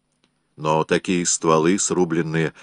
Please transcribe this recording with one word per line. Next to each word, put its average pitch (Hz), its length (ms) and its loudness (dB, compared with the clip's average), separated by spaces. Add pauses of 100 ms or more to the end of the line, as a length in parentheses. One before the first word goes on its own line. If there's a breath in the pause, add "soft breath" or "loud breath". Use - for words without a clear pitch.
(560)
Но 78 280 0
такие 87 420 0
стволы, 82 520 2
срубленные 80 840 -2